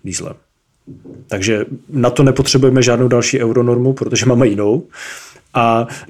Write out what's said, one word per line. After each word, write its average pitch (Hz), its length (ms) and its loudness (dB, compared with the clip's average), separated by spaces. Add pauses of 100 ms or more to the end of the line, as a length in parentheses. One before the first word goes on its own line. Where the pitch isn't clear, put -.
dieslem. 90 300 -10 (960)
Takže 104 360 -2 (240)
na 123 220 0
to 147 120 2
nepotřebujeme 131 600 2
žádnou 120 260 2
další 120 320 0
euronormu, 120 520 0
protože 113 340 -4
máme 127 200 4
jinou. 104 400 0 (680)
A 117 320 2 (240)